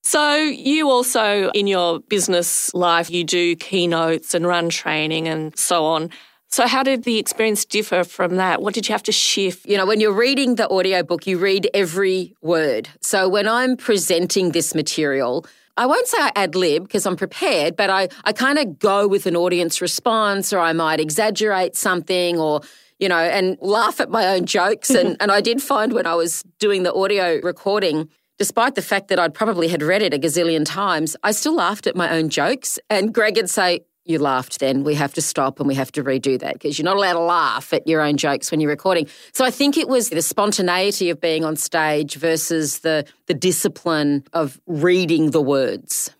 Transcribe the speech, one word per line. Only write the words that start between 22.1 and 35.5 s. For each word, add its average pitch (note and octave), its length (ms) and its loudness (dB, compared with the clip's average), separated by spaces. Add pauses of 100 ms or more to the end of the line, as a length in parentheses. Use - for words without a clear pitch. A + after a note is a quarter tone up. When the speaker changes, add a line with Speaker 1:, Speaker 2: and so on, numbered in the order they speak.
Speaker 2:
or, D3+ 240 0 (360)
you F#3+ 120 -2
know, F3 80 2
and F#3 420 0
laugh G#3+ 400 0
at - 80 -2
my G#3+ 260 0
own F#3 120 0
jokes. G3+ 420 0
And, F#3+ 280 2
<laughs> - 40 -10
and G3+ 100 0
I G3+ 120 2
did A#3 200 -2
find G#3+ 300 0
when G3+ 140 -2
I E3 80 -2
was E3+ 300 -2 (140)
doing G3+ 240 0
the F3 120 -2
audio F#3+ 480 0
recording, F3 680 -2 (300)
despite A#3 380 0
the G3 60 -4
fact G3 260 -2
that F3+ 100 2
I'd E3 160 0
probably G3 320 0
had E3 160 -2
read F3+ 180 2
it F3+ 140 0
a C#3+ 40 -2
gazillion D#3+ 460 0
times, E3 600 -2
I G#3 80 2
still D4+ 240 -2
laughed G3+ 320 -2
at - 80 -4
my F3 200 0
own D#3+ 120 0
jokes. F3 500 -2 (100)
And G#3 240 0
Greg G#3+ 240 2
would A3 140 0
say, F3+ 300 0 (240)
"You D#3+ 160 0
laughed C3+ 400 -2
then. C3+ 240 0
We D3 100 0
have C#3+ 200 -2
to E3 60 -2
stop C3+ 380 -2